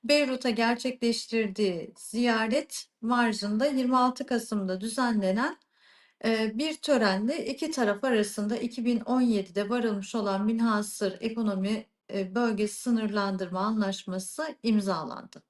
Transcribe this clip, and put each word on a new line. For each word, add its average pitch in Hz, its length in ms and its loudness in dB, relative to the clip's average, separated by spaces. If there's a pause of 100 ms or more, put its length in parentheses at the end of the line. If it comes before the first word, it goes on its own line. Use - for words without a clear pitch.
Beyrut'a 262 460 2
gerçekleştirdiği 226 1500 0
ziyaret 226 880 0 (140)
marjında 226 680 0
yirmi 262 300 2
altı 254 300 2
Kasım'da 202 540 -2
düzenlenen, 226 760 0 (680)
e, 220 340 0
bir 311 160 -2
törenle 226 720 2
iki 277 240 -4
taraf 208 340 0
arasında 214 520 0
iki 240 280 -6
bin 240 160 2
on 254 200 0
yedide 208 480 2
varılmış 214 460 -2
olan 202 300 0
münhasır 214 760 0
ekonomi, 214 640 0 (280)
e, 190 220 -4
bölgesi 214 400 0
sınırlandırma 196 880 0
anlaşması 202 1000 -2
imzalandı. 196 880 -2